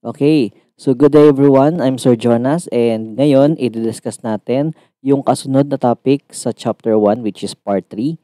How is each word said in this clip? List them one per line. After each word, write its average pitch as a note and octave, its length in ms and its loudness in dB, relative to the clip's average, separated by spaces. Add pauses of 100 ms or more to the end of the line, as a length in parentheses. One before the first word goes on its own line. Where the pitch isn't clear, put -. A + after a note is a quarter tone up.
Okay, C#3 480 0 (320)
so C3 160 -2
good C#3+ 160 4
day D3+ 160 8
everyone. C#3 480 4
I'm C3 240 -4
Sir B2 160 2
Jonas A#2+ 560 -2
and A2+ 480 -2
ngayon C#3+ 400 4
i-discuss A2+ 640 -6
natin B2+ 480 -4 (320)
yung C#3 160 0
kasunod C3+ 480 -2
na C#3 80 -4
topic C3 560 -2
sa - 160 -8
chapter A2 480 -4
one, G#2+ 240 2
which G#2 240 -8
is - 80 -10
part G2 400 -6
three. C#3 300 -6